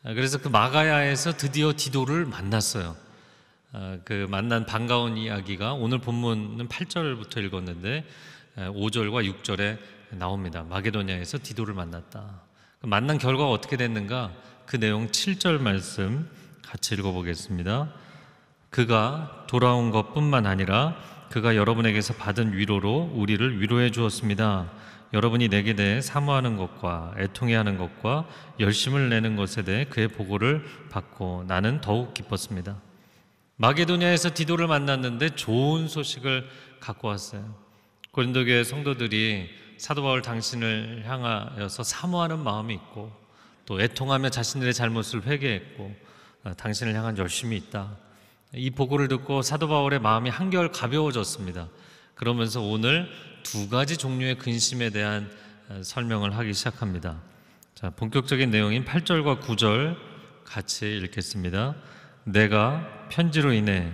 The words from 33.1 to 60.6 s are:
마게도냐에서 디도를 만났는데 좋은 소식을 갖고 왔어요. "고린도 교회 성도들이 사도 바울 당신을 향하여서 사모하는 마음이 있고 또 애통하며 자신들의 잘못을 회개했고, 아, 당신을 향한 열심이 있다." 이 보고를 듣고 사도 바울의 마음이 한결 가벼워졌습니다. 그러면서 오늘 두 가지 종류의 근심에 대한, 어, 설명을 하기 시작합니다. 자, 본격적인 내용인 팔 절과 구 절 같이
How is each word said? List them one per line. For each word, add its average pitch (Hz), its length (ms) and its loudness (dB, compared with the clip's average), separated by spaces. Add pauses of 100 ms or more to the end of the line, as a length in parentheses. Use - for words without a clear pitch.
마게도냐에서 170 760 4
디도를 165 340 2
만났는데 139 680 0
좋은 147 520 2
소식을 131 600 -4 (320)
갖고 - 280 -8
왔어요. 104 480 -6 (560)
"고린도 127 340 2
교회 120 180 4
성도들이 113 840 -2 (280)
사도 143 260 -4
바울 131 180 2
당신을 113 840 -4
향하여서 113 800 -4
사모하는 170 560 -2
마음이 110 340 -2
있고 107 380 -12 (540)
또 95 160 -4
애통하며 131 480 0
자신들의 127 440 -2
잘못을 113 520 -2
회개했고, 113 720 -4 (480)
아, 92 100 -8
당신을 107 420 -2
향한 110 240 -2
열심이 107 360 -2
있다." 98 420 -8 (580)
이 127 160 -4
보고를 139 380 2
듣고 135 340 0
사도 151 240 -2
바울의 143 320 2
마음이 113 320 4
한결 180 400 0
가벼워졌습니다. 110 960 -2 (480)
그러면서 117 460 0
오늘 117 460 2 (360)
두 101 260 -4
가지 131 260 0
종류의 127 440 -2
근심에 117 500 0
대한, 104 400 -2 (400)
어, 98 140 -10
설명을 107 520 -2
하기 107 200 -2
시작합니다. 87 640 -4 (540)
자, 90 160 -6
본격적인 131 580 0
내용인 107 360 2
팔 165 200 -2
절과 151 320 2
구 117 180 -4
절 117 400 4 (500)
같이 107 520 -6